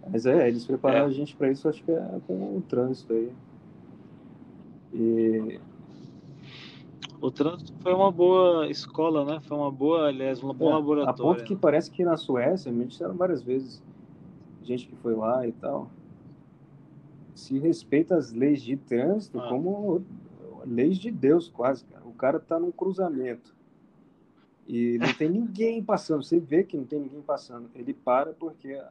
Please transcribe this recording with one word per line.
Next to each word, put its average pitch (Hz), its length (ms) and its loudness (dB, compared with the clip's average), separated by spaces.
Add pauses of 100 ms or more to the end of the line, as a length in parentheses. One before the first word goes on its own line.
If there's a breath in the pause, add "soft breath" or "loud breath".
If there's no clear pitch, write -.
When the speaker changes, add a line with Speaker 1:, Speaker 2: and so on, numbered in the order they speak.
(100)
Speaker 1:
Mas 113 160 -2
é, 135 220 4
eles 120 160 -2
prepararam 135 420 2
Speaker 2:
É. - 20 0
Speaker 1:
a 135 40 0
gente 143 240 -6
pra 135 140 0
isso, 139 180 -2
acho - 160 -4
que 165 60 -4
é 92 360 -4
com 101 300 -6
o 95 120 -4
trânsito 127 440 -2
aí. 117 200 -2 (1600)
E 113 680 2 (1600 loud breath)
Speaker 2:
O 131 120 0
trânsito 165 480 -4
foi 180 120 2
uma 190 200 6
boa 175 580 6
escola, 156 540 -2
né? 151 160 -6
Foi 147 160 -8
uma 143 160 -2
boa, 151 360 2
aliás, 131 340 -2
um 135 120 -6
bom 160 140 2
Speaker 1:
É, - 40 6
a 156 40 4
Speaker 2:
laboratório, 147 460 0 (120)
Speaker 1:
ponto 226 100 -4
que - 100 -4
Speaker 2:
né? 185 60 -6
Speaker 1:
parece 156 300 4
que 180 140 -2
na 165 120 2
Suécia, 139 540 0
me 120 160 -2
disseram 185 280 -8
várias 175 280 0
vezes, 127 400 -4 (800)
gente 123 240 -6
que - 100 -20
foi 117 200 -2
lá 120 300 0
e - 60 -2
tal, 143 380 -6 (1400)
se - 240 -6
respeita 165 580 2
as 123 160 -2
leis 131 300 2
de 120 140 -4
trânsito 135 640 -2
Speaker 2:
Ah. 120 80 -8
Speaker 1:
como 185 540 -2 (600)
leis 131 320 2
de 220 140 -6
Deus, 160 380 4
quase, 127 380 -2
cara. - 200 -20
O 117 60 -20
cara 143 260 0
tá 165 200 -4
num 175 120 -2
cruzamento 165 840 -4 (1160)
E 120 300 0
não 131 160 2
tem 156 160 0
ninguém 220 520 -2
passando. 170 400 0
Você 170 160 2
vê 156 240 2
que - 140 -4
não 135 80 -6
tem 147 160 -6
ninguém 139 220 -12
passando. 120 520 -8
Ele 131 200 -8
para 135 400 0
porque 151 400 -12 (160)